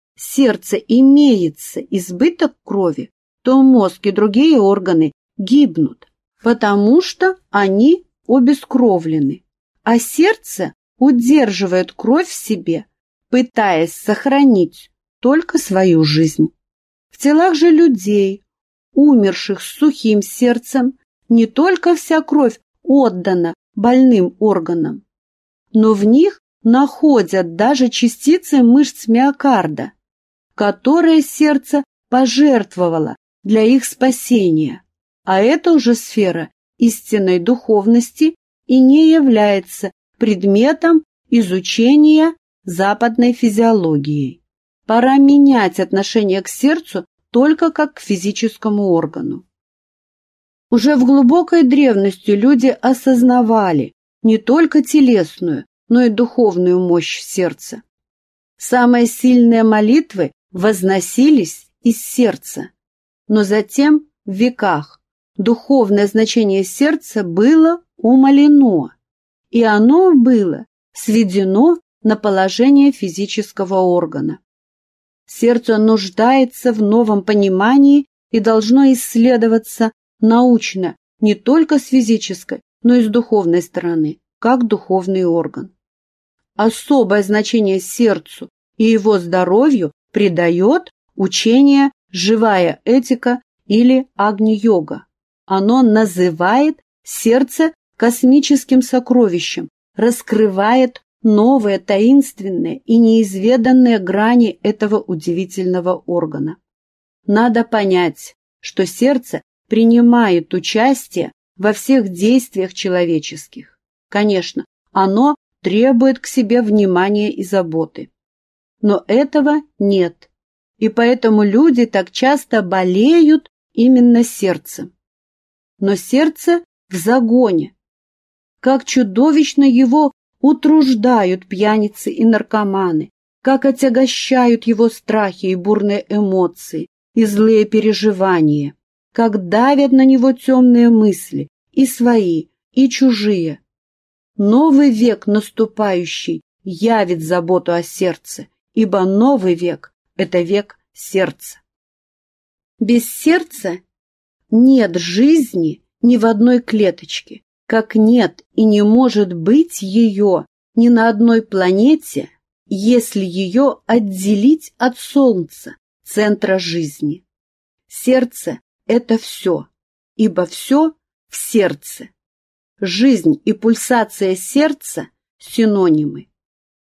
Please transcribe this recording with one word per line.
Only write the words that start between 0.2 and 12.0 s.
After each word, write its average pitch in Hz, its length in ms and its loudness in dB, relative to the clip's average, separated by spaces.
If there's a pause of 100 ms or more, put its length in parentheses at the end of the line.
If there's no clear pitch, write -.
имеется 254 1040 2
избыток 185 840 -4
крови, 185 480 -6 (320)
то 269 200 2
мозг 233 440 2
и 202 40 0
другие 214 500 2
органы 185 520 0 (260)
гибнут, 185 680 -2 (360)
потому 220 580 0
что 370 380 -4 (100)
они 208 560 0 (220)
обескровлены, 214 1160 0 (380)
а 233 160 0
сердце 302 760 -4 (240)
удерживает 233 960 0
кровь 311 360 -2